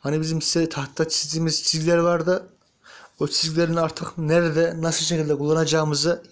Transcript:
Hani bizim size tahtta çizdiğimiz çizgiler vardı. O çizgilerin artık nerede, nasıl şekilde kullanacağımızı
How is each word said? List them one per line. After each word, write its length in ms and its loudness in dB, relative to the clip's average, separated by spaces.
Hani 200 -2
bizim 220 -2
size 260 0
tahtta 400 -4
çizdiğimiz 540 -2
çizgiler 360 2
vardı. 500 0
O 100 -2
çizgilerin 480 0
artık 420 -4
nerede, 640 2
nasıl 220 0
şekilde 340 0
kullanacağımızı 920 2